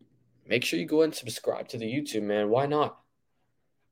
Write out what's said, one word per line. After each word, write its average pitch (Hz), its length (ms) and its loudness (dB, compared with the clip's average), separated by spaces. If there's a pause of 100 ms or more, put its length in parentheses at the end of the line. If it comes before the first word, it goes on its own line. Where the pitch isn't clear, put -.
(460)
make 123 200 0
sure 165 120 0
you 170 80 -2
go 156 180 4
and 156 120 2
subscribe - 540 -6
to - 80 -10
the 117 80 -6
YouTube, 117 380 -2
man. 104 260 2
Why 127 160 4
not? 147 340 0 (920)